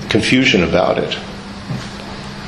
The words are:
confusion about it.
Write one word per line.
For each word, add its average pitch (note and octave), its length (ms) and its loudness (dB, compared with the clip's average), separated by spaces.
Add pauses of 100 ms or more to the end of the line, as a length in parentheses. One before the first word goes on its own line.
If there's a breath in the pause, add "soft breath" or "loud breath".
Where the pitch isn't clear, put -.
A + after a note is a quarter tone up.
confusion A2+ 540 4
about E2+ 340 4
it. - 200 -2 (1300)